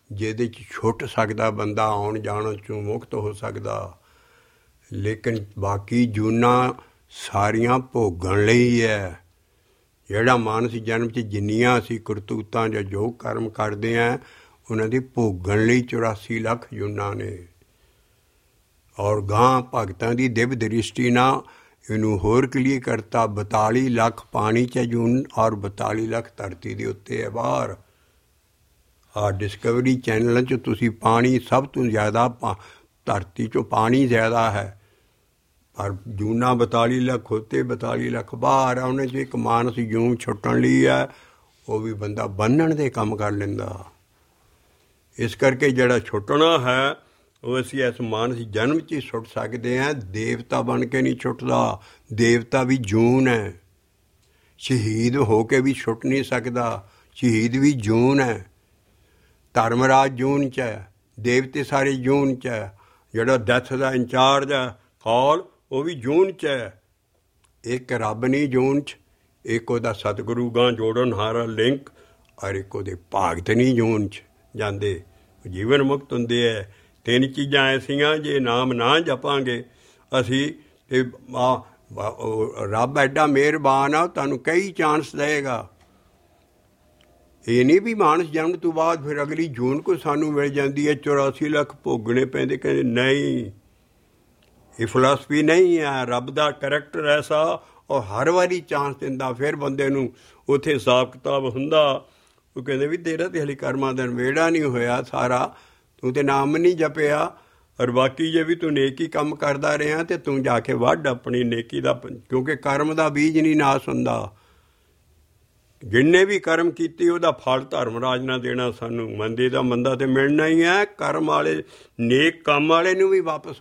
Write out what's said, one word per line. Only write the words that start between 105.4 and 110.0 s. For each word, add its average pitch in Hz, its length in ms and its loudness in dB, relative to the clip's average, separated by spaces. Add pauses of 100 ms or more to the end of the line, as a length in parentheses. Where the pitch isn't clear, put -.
ਤੂੰ 127 100 -2
ਤੇ 143 100 0
ਨਾਮ 139 340 0
ਨਹੀਂ 170 200 2
ਜਪਿਆ। 147 600 0 (440)
ਔਰ 123 100 0
ਬਾਕੀ 135 420 0
ਜੇ 165 100 2
ਵੀ 160 120 -2
ਤੂੰ 165 180 -2
ਨੇਕੀ 139 340 0
ਕੰਮ 151 280 -4
ਕਰਦਾ 147 440 0
ਰਿਹਾ 151 240 -2